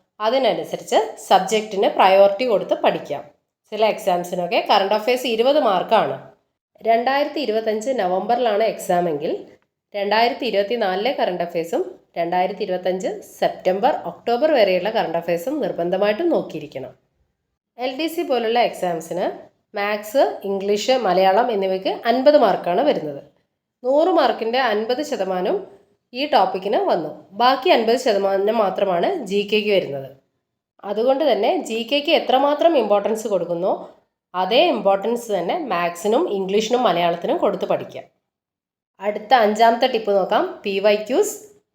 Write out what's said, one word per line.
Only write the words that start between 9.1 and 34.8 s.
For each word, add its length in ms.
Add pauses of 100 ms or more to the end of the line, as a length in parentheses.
രണ്ടായിരത്തി 500
ഇരുപത്തിനാലിലെ 680
കറണ്ട് 300
അഫയേഴ്സും 400 (340)
രണ്ടായിരത്തി 460
ഇരുപത്തഞ്ച് 580 (180)
സെപ്റ്റംബർ, 540 (120)
ഒക്ടോബർ 460
വരെയുള്ള 380
കറണ്ട് 280
അഫയേഴ്സും 440
നിർബന്ധമായിട്ടും 680
നോക്കിയിരിക്കണം. 640 (840)
എൽ 200
ഡി 100
സി 140
പോലുള്ള 380
എക്സാംസിന് 640 (500)
മാത്സ്, 480 (200)
ഇംഗ്ലീഷ്, 480
മലയാളം 600
എന്നിവയ്ക്ക് 540
അൻപത് 320
മാർക്കാണ് 440
വരുന്നത്. 400 (600)
നൂറ് 240
മാർക്കിൻ്റെ 520
അൻപത് 440
ശതമാനം 640 (460)
ഈ 120
ടോപ്പിക്കിന് 520
വന്നു. 340 (200)
ബാക്കി 380
അൻപത് 280
ശതമാനം 600
മാത്രമാണ് 680
ജി 160 (120)
കെക്ക് 180
വരുന്നത്. 380 (720)
അതുകൊണ്ട് 480
തന്നെ 260
ജി 260
കെക്ക് 280
എത്രമാത്രം 640
ഇമ്പോർട്ടൻസ് 500
കൊടുക്കുന്നോ, 460 (600)
അതേ 300
ഇമ്പോർട്ടൻസ് 640